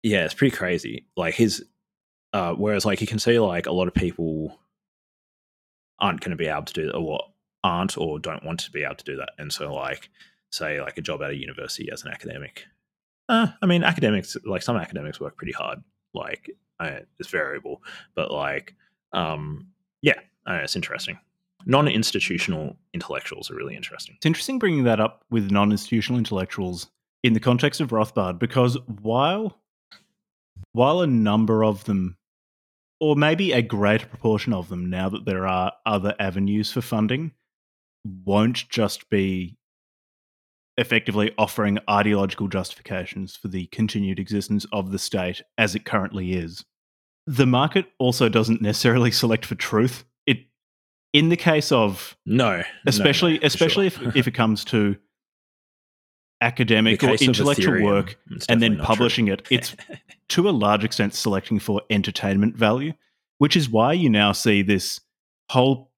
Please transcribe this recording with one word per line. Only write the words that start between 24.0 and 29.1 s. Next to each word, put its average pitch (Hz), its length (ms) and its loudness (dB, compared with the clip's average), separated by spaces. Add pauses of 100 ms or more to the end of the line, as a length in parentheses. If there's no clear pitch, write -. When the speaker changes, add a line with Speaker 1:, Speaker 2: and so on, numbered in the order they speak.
Speaker 2:
It's - 80 -10
interesting 240 340 -2
bringing 165 240 2
that 113 160 4
up - 300 -2
with 104 220 0
non-institutional 104 680 2
intellectuals 92 680 -6 (340)
in 117 100 4
the 110 60 2
context 127 400 2
of 139 120 -2
Rothbard, 101 480 -2
because 123 380 2 (240)
while, 151 600 -2 (1120)